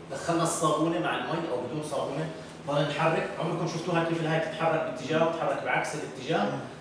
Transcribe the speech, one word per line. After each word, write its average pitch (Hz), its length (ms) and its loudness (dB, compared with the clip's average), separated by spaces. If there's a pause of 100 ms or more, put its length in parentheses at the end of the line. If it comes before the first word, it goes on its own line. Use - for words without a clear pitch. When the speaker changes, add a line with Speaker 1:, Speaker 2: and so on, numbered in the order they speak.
(100)
Speaker 1:
دخلنا 170 320 0
الصابونة 165 560 2
مع - 200 0
المي 165 340 -2
أو - 80 0
بدون 151 300 -4
صابونة، 139 400 -2 (360)
ضلنا 147 220 4
نحرك. - 500 2
عمركم 165 300 0
شفتوها 165 360 0
كيف 165 160 0
الهاي 156 180 2
بتتحرك 160 420 0
باتجاه 156 480 2
وتتحرك 139 340 0
بعكس - 320 0
الاتجاه؟ - 500 0
Speaker 2:
مم. 135 140 -2 (220)